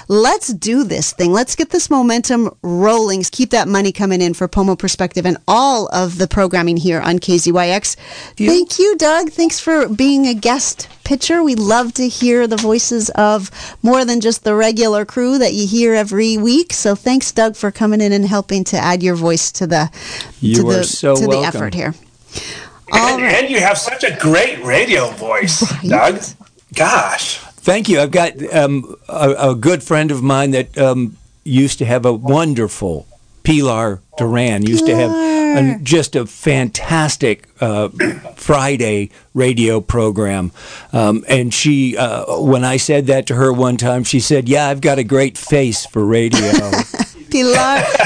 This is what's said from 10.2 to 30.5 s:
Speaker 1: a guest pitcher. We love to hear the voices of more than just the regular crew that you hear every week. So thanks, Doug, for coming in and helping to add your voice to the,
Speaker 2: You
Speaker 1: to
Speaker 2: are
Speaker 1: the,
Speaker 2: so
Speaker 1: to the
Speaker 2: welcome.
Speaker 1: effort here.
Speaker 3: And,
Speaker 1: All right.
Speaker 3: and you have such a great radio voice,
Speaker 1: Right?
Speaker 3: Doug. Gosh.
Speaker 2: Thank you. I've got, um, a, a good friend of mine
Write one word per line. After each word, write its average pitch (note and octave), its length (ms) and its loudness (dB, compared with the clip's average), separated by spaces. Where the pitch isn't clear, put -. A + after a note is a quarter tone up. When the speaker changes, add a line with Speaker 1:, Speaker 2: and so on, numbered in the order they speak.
Speaker 1:
a B3 80 0
guest A#3 540 -2
pitcher. D#4+ 400 0
We C4+ 120 2
love A3+ 400 0
to B3+ 120 0
hear A#3+ 400 2
the A3 100 -2
voices A3 540 0
of G#3 400 0
more B3+ 200 4
than A#3 180 0
just A3+ 220 -2
the G#3+ 120 0
regular A3 500 2
crew B3+ 320 0
that A3+ 160 2
you G3+ 140 -2
hear A3+ 260 2
every G#3+ 440 0
week. B3 360 2
So G3+ 220 0
thanks, B3+ 360 0
Doug, A3 240 0
for G#3 160 -4
coming G#3+ 300 0
in G3+ 100 2
and G3+ 140 2
helping G3 400 -2
to F#3+ 120 -2
add F3 260 0
your F3+ 120 2
voice E3+ 380 0
to F3+ 140 -4
the, D#3+ 240 0
Speaker 2:
You A2 160 2
Speaker 1:
to A#2+ 140 2
Speaker 2:
are F#3+ 80 2
Speaker 1:
the, F3+ 60 0
Speaker 2:
so C#3 320 0
Speaker 1:
to C3+ 60 2
the C3+ 80 2
Speaker 2:
welcome. C3+ 160 0
Speaker 1:
effort D3 300 -6
here. E3 180 -4
Speaker 3:
And, A3 100 2
Speaker 1:
All B3+ 200 0
right. G3+ 140 0
Speaker 3:
and C4+ 140 0
you B3 100 -2
have G3 180 2
such - 260 -6
a F#3 140 -2
great D#3+ 460 0
radio C3+ 480 0
voice, A2 500 -2
Speaker 1:
Right? F3+ 60 -2
Speaker 3:
Doug. - 340 2
Gosh. - 640 -2
Speaker 2:
Thank G3+ 280 0
you. E3 100 4
I've D3 120 0
got, E3+ 220 0
um, C#3+ 420 0
a, C#3 440 2
a B2 40 0
good C#3+ 280 2
friend D#3 280 0
of C3 120 -2
mine C#3 280 2